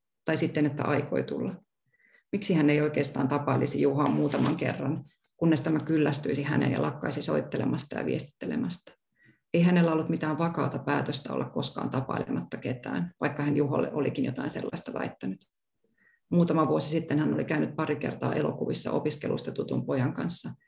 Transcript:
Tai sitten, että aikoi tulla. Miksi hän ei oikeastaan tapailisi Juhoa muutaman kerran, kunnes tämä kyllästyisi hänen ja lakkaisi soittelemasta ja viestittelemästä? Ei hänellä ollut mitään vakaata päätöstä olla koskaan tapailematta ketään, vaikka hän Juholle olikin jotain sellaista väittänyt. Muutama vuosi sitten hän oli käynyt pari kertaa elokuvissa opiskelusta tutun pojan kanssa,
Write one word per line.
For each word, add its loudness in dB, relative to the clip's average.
Tai 2
sitten, 2
että 0
aikoi 0
tulla. -4
Miksi 0
hän 6
ei 6
oikeastaan 0
tapailisi 2
Juhoa 4
muutaman 2
kerran, -2
kunnes 2
tämä 0
kyllästyisi 0
hänen 2
ja 0
lakkaisi -2
soittelemasta -2
ja -2
viestittelemästä? -4
Ei 6
hänellä 8
ollut 2
mitään 0
vakaata 0
päätöstä -2
olla -2
koskaan -4
tapailematta -2
ketään, -4
vaikka -2
hän 0
Juholle 0
olikin -2
jotain -4
sellaista -8
väittänyt. -6
Muutama 4
vuosi 0
sitten 0
hän 2
oli -2
käynyt -2
pari 0
kertaa -4
elokuvissa -2
opiskelusta -2
tutun -4
pojan 0
kanssa, -6